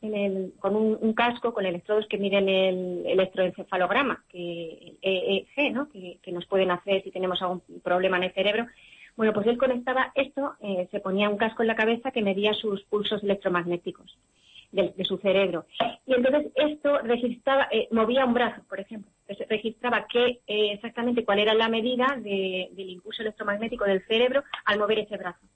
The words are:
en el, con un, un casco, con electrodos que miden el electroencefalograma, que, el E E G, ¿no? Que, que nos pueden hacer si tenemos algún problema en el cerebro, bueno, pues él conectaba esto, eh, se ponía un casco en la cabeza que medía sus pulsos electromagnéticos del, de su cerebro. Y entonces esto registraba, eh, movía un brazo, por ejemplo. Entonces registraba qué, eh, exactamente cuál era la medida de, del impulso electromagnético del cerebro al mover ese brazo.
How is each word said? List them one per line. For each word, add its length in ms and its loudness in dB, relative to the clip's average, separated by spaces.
en 140 -4
el, 420 -2
con 160 0
un, 260 2
un 120 2
casco, 420 0
con 120 -2
electrodos 420 0
que 100 -4
miden 300 2
el 580 0
electroencefalograma, 1200 0
que, 720 -12
el 120 2
E 220 0
E 180 -4
G, 180 0
¿no? 160 -4
Que, 320 -16
que 120 -12
nos 140 -6
pueden 260 2
hacer 320 -2
si 80 -12
tenemos 300 -2
algún 200 -4
problema 320 2
en 80 0
el 80 -4
cerebro, 340 0
bueno, 140 4
pues 140 0
él 100 2
conectaba 560 0
esto, 480 -2
eh, 280 -4
se 80 -4
ponía 300 0
un 80 0
casco 240 0
en 80 2
la 80 2
cabeza 340 0
que 120 -2
medía 320 2
sus 300 -4
pulsos 380 -2
electromagnéticos 920 -2
del, 240 0
de 80 -4
su 140 -4
cerebro. 480 2
Y 80 2
entonces 400 2
esto 460 0
registraba, 720 0
eh, 200 0
movía 340 2
un 80 2
brazo, 340 0
por 140 -10
ejemplo. 300 -14
Entonces 180 -10
registraba 640 -2
qué, 360 2
eh, 260 0
exactamente 540 -2
cuál 120 4
era 140 4
la 160 4
medida 380 0
de, 540 -4
del 160 -12
impulso 320 -14
electromagnético 640 -4
del 220 2
cerebro 360 2
al 140 2
mover 220 2
ese 180 -6
brazo. 260 -10